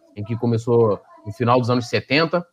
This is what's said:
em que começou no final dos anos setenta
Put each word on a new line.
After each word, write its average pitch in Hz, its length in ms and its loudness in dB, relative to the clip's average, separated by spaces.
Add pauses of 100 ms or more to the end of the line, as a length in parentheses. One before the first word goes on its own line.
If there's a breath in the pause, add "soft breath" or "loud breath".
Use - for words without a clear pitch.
(160)
em 107 80 -10
que 117 120 -6
começou 117 640 2 (240)
no 104 80 -12
final 123 280 2
dos 117 100 -2
anos 123 180 -2
setenta 156 640 0